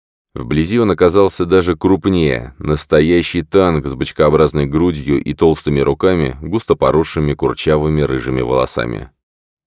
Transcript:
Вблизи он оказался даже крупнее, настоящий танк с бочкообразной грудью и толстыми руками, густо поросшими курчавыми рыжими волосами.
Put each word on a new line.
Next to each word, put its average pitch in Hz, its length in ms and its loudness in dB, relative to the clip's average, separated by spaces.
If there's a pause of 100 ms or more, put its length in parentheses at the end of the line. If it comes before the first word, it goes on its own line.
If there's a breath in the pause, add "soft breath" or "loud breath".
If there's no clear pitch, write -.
(340)
Вблизи 76 460 -2
он 110 100 2
оказался 90 560 2
даже 87 320 2
крупнее, 80 800 0
настоящий 80 840 0
танк 85 420 0
с 67 80 -6
бочкообразной 73 720 0
грудью 73 580 -2
и - 100 -6
толстыми 76 460 0
руками, 71 640 0
густо 82 340 -2
поросшими 73 580 0
курчавыми 76 680 0
рыжими 64 400 -2
волосами. 60 680 -4 (560)